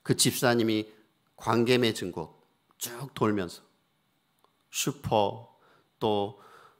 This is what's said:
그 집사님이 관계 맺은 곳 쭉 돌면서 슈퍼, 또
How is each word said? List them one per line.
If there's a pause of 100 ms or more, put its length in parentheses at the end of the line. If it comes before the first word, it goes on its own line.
그
집사님이 (440)
관계
맺은
곳 (400)
쭉
돌면서 (1040)
슈퍼, (420)
또 (400)